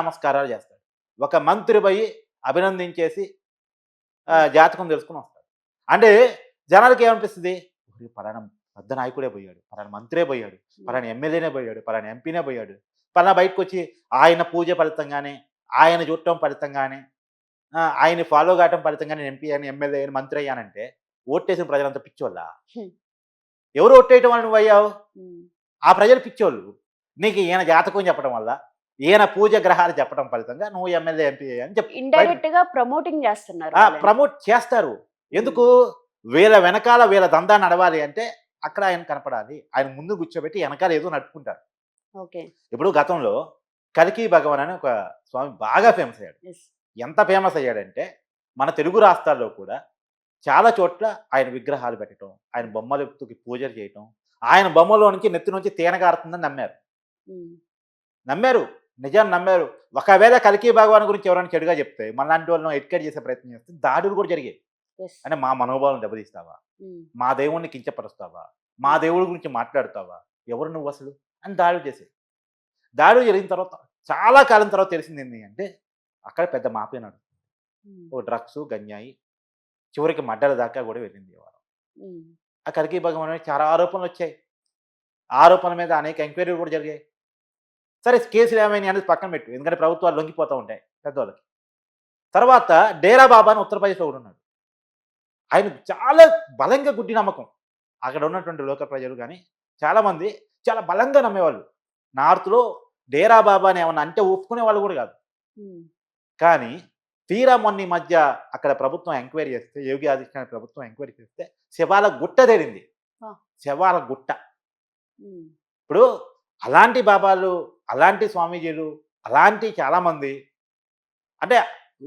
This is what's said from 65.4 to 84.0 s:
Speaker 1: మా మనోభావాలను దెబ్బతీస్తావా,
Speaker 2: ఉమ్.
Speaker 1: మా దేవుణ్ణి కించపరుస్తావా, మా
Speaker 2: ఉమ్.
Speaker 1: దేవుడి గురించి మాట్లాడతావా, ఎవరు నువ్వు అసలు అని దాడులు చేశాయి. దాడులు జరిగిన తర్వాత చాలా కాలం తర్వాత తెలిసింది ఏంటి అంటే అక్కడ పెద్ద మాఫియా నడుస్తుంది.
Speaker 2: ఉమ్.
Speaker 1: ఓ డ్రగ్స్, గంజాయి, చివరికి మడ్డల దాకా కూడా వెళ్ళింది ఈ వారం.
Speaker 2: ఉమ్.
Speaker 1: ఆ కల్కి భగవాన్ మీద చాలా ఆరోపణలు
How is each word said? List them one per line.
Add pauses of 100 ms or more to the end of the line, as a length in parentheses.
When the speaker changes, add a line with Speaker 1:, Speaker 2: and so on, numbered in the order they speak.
Speaker 1:
మా
మనోభావాలను
దెబ్బతీస్తావా, (260)
Speaker 2:
ఉమ్. (140)
Speaker 1:
మా
దేవుణ్ణి
కించపరుస్తావా, (360)
మా
Speaker 2:
ఉమ్.
Speaker 1:
దేవుడి
గురించి (100)
మాట్లాడతావా, (300)
ఎవరు
నువ్వు
అసలు (340)
అని
దాడులు
చేశాయి. (920)
దాడులు
జరిగిన
తర్వాత (340)
చాలా
కాలం
తర్వాత
తెలిసింది
ఏంటి
అంటే (600)
అక్కడ
పెద్ద
మాఫియా
నడుస్తుంది. (500)
Speaker 2:
ఉమ్.
Speaker 1:
ఓ
డ్రగ్స్, (140)
గంజాయి, (880)
చివరికి
మడ్డల
దాకా
కూడా
వెళ్ళింది
ఈ
వారం. (460)
Speaker 2:
ఉమ్. (440)
Speaker 1:
ఆ
కల్కి
భగవాన్
మీద
చాలా
ఆరోపణలు